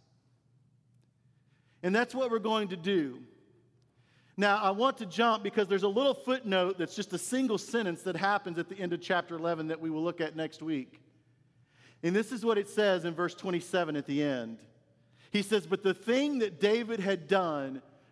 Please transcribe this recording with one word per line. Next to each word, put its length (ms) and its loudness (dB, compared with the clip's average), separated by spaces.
And 100 2
that's 220 2
what 160 0
we're 80 2
going 300 0
to 80 -6
do. 420 0
Now, 200 4
I 140 2
want 260 2
to 80 -8
jump 380 2
because 240 2
there's 160 2
a 40 4
little 260 4
footnote 640 0
that's 180 -4
just 180 -8
a 40 -2
single 400 0
sentence 460 -4
that 120 -4
happens 420 -2
at 120 -4
the 80 -14
end 160 -4
of 80 -4
chapter 340 -2
eleven 320 -2
that 140 -6
we 80 -4
will 140 -2
look 180 -2
at 140 -4
next 260 -6
week. 400 -6
And 120 2
this 180 0
is 120 -6
what 120 4
it 100 0
says 380 2
in 100 -4
verse 180 0
twenty-seven 640 -2
at 100 -2
the 160 0
end. 380 -2
He 100 2
says, 240 0
"But 180 -2
the 100 4
thing 460 0
that 200 -2
David 400 2
had 280 -2
done 540 0